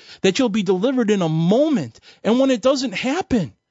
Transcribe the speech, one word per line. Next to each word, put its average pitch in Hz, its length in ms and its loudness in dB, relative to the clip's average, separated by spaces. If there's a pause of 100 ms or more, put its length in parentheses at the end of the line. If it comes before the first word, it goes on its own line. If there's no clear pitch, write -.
(200)
that 190 160 0
you'll 254 120 2
be 214 120 -2
delivered 208 480 0
in 196 140 0
a 165 60 0
moment. 180 680 0 (240)
And 226 160 2
when 269 120 2
it 233 100 -2
doesn't 254 320 0
happen, 240 600 -4 (180)